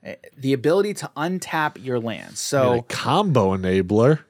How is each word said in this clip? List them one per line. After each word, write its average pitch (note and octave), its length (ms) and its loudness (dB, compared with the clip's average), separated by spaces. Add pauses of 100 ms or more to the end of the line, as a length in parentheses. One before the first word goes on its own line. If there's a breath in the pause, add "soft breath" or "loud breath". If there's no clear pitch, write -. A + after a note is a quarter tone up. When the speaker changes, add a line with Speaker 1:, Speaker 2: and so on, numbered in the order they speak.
Speaker 1:
Eh, - 100 -12 (220)
the C3+ 160 -2
ability F3 420 0
to - 220 -12
untap D#3 680 -4
your B2+ 140 -2
land. A2 300 -8
Speaker 2:
And - 100 -16
Speaker 1:
So C3 360 2
Speaker 2:
a A#2+ 80 0
combo B2+ 720 2
enabler. F#2+ 720 2